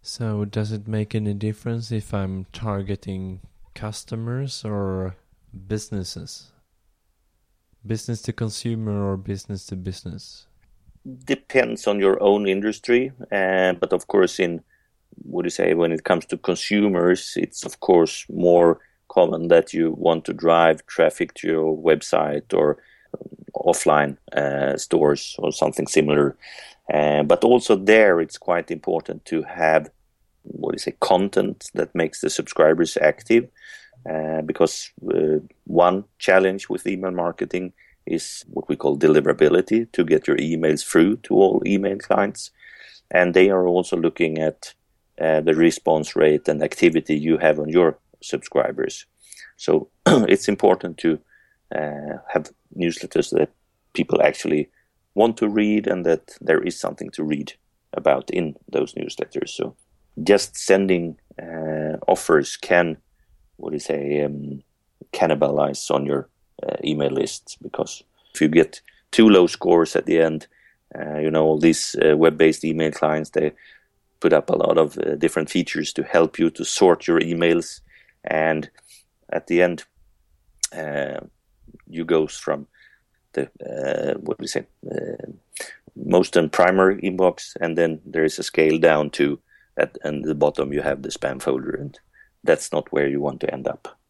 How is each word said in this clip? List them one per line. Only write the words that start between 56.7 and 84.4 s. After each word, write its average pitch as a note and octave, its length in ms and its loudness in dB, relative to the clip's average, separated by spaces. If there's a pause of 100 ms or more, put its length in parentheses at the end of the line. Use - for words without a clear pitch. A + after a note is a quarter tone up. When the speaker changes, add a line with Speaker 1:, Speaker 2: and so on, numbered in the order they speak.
Speaker 2:
something - 320 -8
to D#2 140 -8
read D2 280 -6 (400)
about - 380 0
in D#2+ 260 -4 (140)
those - 240 -2
newsletters. - 560 -8
So - 260 -8 (460)
just G2 340 2
sending, F#2 640 2 (220)
uh, D#2 560 -6 (100)
offers D#2+ 500 2
can, F2 420 2 (580)
what - 140 -12
do D2+ 60 -6
you D2 40 -6
say, D2 440 -2
um, C#2+ 380 -8 (500)
cannibalize C#2+ 800 0
on C#2+ 160 0
your, C#2 220 -4 (340)
uh, - 220 -8
email D#2 260 -2
list, - 520 -6
because - 400 -10 (320)
if - 60 -8
you D#2 80 4
get D#2 320 2 (300)
too A2 180 6
low F#2 180 8
scores E2+ 500 2
at - 100 -2
the E2 140 2
end, D#2+ 260 0 (480)
uh, D2+ 240 -8
you D#2 120 -2
know, D#2 140 2
all D#2 140 2
these, - 460 2
uh, D2+ 120 6
web-based D#2+ 480 4
email D#2 280 -2
clients, D#2 380 -2
they D2+ 220 -2 (680)
put - 120 2
up - 180 2
a - 60 2
lot - 220 0
of, D#2 200 0
uh, D#2 180 -4
different D#2 340 -2
features E2 420 -4
to - 100 -6
help - 360 2
you E2 120 2
to - 140 -10
sort - 420 2
your E2 140 2
emails. E2+ 600 0 (440)
And D#2 460 -2 (640)
at E2 140 -6
the E2+ 160 2
end, F2+ 220 0 (920)
uh, C#2+ 440 -6 (720)
you E2 140 -8
goes D#2+ 320 0
from D2 300 -6 (640)
the, - 180 -6 (140)
uh, - 540 -6
what - 200 -8
do - 60 -12